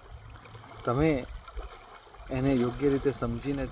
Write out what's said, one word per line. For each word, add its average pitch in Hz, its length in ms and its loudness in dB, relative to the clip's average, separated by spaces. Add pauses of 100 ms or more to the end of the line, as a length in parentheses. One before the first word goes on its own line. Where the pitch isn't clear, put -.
(840)
તમે 131 400 4 (1040)
એને 135 220 4
યોગ્ય 123 360 4
રીતે 139 220 4
સમજીને 127 540 -2
જ 127 60 -4